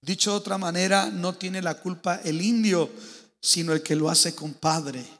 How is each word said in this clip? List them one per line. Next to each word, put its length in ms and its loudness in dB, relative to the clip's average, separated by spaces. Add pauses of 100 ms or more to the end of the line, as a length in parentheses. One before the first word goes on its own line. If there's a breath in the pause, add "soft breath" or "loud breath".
Dicho 300 -2
de 60 2
otra 200 -4
manera, 540 2
no 240 -4
tiene 280 -8
la 180 -4
culpa 440 -4
el 180 -2
indio, 480 4 (540 loud breath)
sino 300 2
el 80 0
que 120 0
lo 140 2
hace 260 4
compadre. 720 -4 (120)